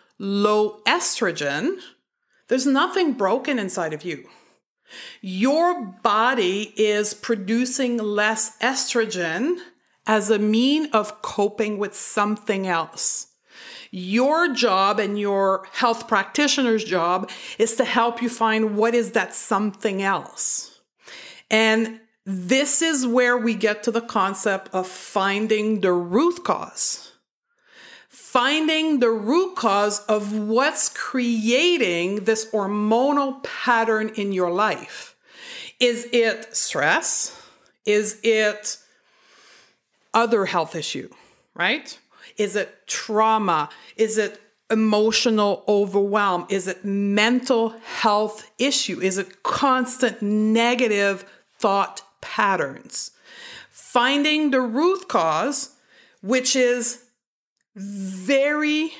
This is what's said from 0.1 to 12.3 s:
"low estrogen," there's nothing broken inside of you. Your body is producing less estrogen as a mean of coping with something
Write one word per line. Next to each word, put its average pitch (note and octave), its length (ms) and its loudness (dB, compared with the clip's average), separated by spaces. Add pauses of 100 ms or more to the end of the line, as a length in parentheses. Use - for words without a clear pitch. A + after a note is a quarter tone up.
"low G#3 680 0
estrogen," G#3 960 -2 (680)
there's C4 180 2
nothing D#4+ 460 2
broken B3+ 440 0
inside F#3 360 -4
of D3+ 120 -10
you. D3 240 -10 (920)
Your C#4 600 0
body G#3 960 0
is G#3 380 0
producing A#3+ 840 -2
less G#3+ 640 -2
estrogen A3+ 1000 -2 (500)
as G#3+ 220 2
a A3 80 4
mean B3 560 2
of G#3+ 300 -2
coping G#3 560 -2
with G3+ 160 -6
something G#3 720 -2